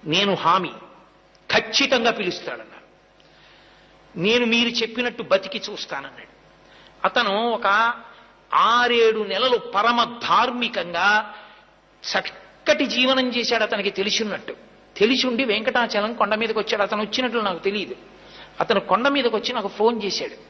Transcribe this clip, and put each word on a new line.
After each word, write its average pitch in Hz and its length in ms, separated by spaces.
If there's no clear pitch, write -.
"నేను 190 260
హామీ, 170 360
ఖచ్చితంగా 233 580
పిలుస్తాడన్నాను. 170 720
నేను 226 300
మీరు 233 220
చెప్పినట్టు 233 540
బతికి 196 480
చూస్తానన్నాడు." 143 640
అతను 220 460
ఒక 226 440
ఆరేడు 226 680
నెలలు 214 380
పరమ 226 460
ధార్మికంగా 208 1300
చక్కటి - 760
జీవనం 254 420
చేశాడు. 233 340
అతనికి 208 280
తెలిసినట్టు, 202 680
తెలిసుండి 254 480
వెంకటాచలం 226 680
కొండ 220 220
మీదకి 220 240
వచ్చాడు. 208 240
అతను 208 200
వచ్చినట్లు 226 380
నాకు 196 180
తెలియదు. 202 380
అతను 196 200
కొండ 214 280
మీదకి 247 280
వచ్చి 208 160
నాకు 214 160
ఫోన్ 220 360
చేశాడు. 143 280